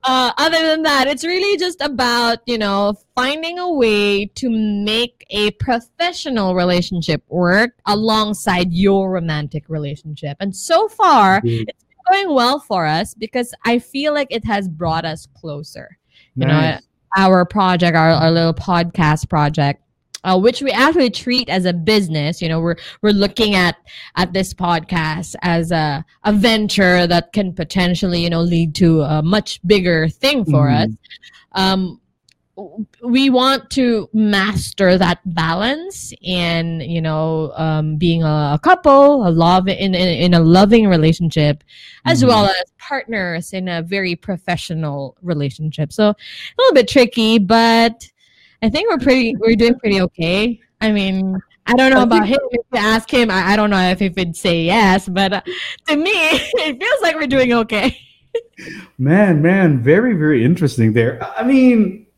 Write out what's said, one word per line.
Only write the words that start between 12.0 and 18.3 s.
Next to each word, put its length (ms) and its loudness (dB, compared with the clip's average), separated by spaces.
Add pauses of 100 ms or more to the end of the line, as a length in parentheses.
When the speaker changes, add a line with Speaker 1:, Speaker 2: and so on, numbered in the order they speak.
Speaker 1:
going 120 -2
well 240 0
for 260 -4
us 280 -4
because 400 -8 (120)
I 140 0
feel 340 -6
like 180 -4
it 140 -8
has 240 -4
brought 360 -4
us 300 -10
closer. 640 -16 (380)
You 100 -2
know, 160 2
Speaker 2:
Nice. 200 -2 (360)
Speaker 1:
our 260 4
project, 540 0
our, 140 4
our 200 2